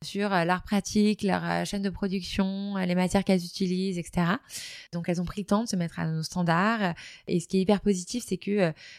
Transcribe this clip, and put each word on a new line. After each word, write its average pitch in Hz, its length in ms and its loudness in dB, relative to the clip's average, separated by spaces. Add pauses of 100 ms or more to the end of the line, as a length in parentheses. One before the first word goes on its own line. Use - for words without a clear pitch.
sur, 202 300 -2
euh, 175 120 4
leur 175 180 0
pratique, 208 580 2
leur, 180 260 0
euh, 170 160 0
chaîne 196 200 -4
de 196 80 0
production, 196 840 -2
euh, 190 100 -2
les 180 100 0
matières 185 280 2
qu'elles 185 220 4
utilisent, 185 540 -2
et 170 40 -4
cetera. 180 360 0 (540)
Donc, 170 160 -6
elles 175 120 2
ont 175 40 0
pris 185 160 -6
le 185 40 -6
temps 208 180 2
de 233 60 -8
se - 60 -2
mettre 170 240 -2
à 165 120 0
nos 160 120 -2
standards. 180 720 2 (320)
Et 175 120 2
ce - 80 -10
qui 190 100 0
est 190 40 4
hyper 190 200 4
positif, 202 460 -2
c'est 185 100 -2
que, - 120 -8
euh, 196 220 2 (280)